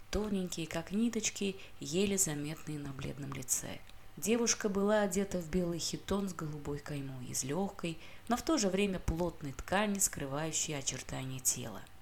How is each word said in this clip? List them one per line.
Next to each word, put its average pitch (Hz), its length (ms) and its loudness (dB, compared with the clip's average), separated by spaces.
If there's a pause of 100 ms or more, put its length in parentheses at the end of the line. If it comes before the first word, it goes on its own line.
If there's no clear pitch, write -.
(100)
тоненькие, 190 560 0
как 165 240 -4
ниточки, 214 640 2 (240)
еле 190 380 2
заметные 151 600 0
на 143 120 -6
бледном 135 420 -6
лице. - 460 -2 (400)
Девушка 226 500 4
была 202 320 6
одета 196 380 2
в 165 100 -4
белый 170 300 2
хитон 196 500 0
с 175 60 -6
голубой 147 460 -4
каймой 135 500 -6
из 131 140 -2
лёгкой, 170 520 -2 (320)
но 233 80 4
в - 60 -2
то 320 160 4
же 208 100 4
время 190 300 2
плотной 165 560 0
ткани, 196 440 2
скрывающей 151 800 0
очертания 131 640 -4
тела. 113 400 0 (220)